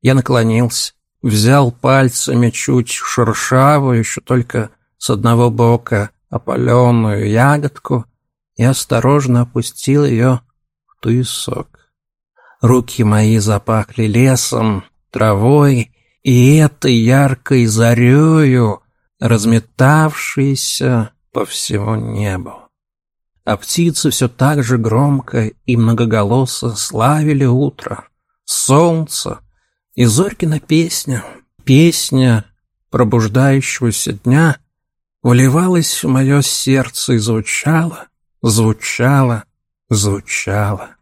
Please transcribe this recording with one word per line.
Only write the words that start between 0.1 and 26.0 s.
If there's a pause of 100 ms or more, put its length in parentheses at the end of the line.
наклонился, (280)
взял
пальцами
чуть
шершавую,
еще
только (280)
с
одного
бока (180)
опаленную
ягодку (500)
и
осторожно
опустил
ее (460)
в
туесок. (720)
Руки
мои
запахли
лесом, (280)
травой (320)
и
этой
яркой
зарею, (380)
разметавшейся (200)
по
всему
небу. (920)
А
птицы
все
так
же
громко (140)
и
многоголосо